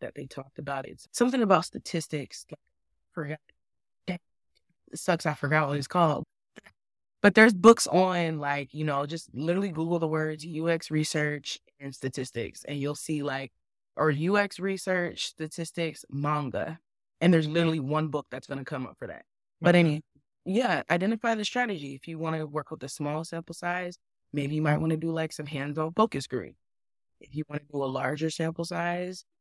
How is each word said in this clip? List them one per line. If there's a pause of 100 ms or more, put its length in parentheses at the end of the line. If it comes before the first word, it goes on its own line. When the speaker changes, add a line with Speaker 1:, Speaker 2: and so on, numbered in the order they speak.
Speaker 1:
that
they
talked
about.
It's
something
about
statistics.
Like, (540)
forgot. (640)
Dang. (760)
It
sucks
I
forgot
what
it's
called. (1000)
But
there's
books
on,
like,
you
know,
just
literally
Google
the
words
U
X
research (220)
and
statistics,
and
you'll
see,
like, (440)
or
U
X
research,
statistics,
manga. (400)
And
there's
literally
one
book
that's
gonna
come
up
for
that. (380)
But
Speaker 2:
Okay.
Speaker 1:
any, (440)
yeah,
identify
the
strategy.
If
you
wanna
work
with
a
small
sample
size, (340)
maybe
you
might
wanna
do,
like,
some
hands-on
focus
group. (640)
If
you
wanna
do
a
larger
sample
size, (160)